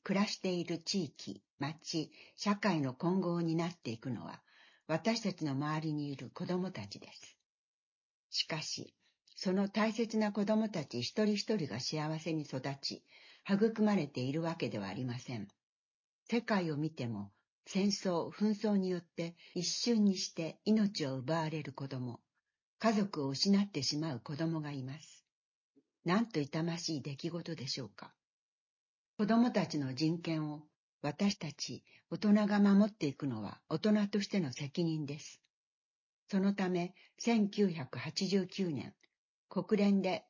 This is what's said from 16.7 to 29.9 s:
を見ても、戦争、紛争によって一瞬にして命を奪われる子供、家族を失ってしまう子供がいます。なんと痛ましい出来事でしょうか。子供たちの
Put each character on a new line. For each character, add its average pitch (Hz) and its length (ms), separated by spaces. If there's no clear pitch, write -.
を 143 60
見 156 120
て 143 180
も、 101 240
戦 196 220
争、 185 420
紛 208 220
争 208 240
に 185 140
よ 180 100
っ - 20
て 170 340
一 180 80
瞬 220 400
に 190 140
し - 120
て 160 360
命 208 420
を 135 100
奪 143 220
わ 156 100
れ 156 120
る 139 120
子 139 140
供、 127 340
家 220 140
族 190 300
を 135 60
失 196 300
っ 202 60
て 156 160
し 147 160
ま 156 160
う 120 60
子 - 160
供 165 260
が 147 100
い 139 120
ま 135 160
す。 - 260
な 180 160
ん 226 60
と 170 120
痛 151 240
ま 165 140
し 165 200
い 131 40
出 139 140
来 170 140
事 165 260
で 131 120
し 135 140
ょ 120 40
う 104 40
か。 - 240
子 208 100
供 233 240
た 185 140
ち 151 140
の 131 160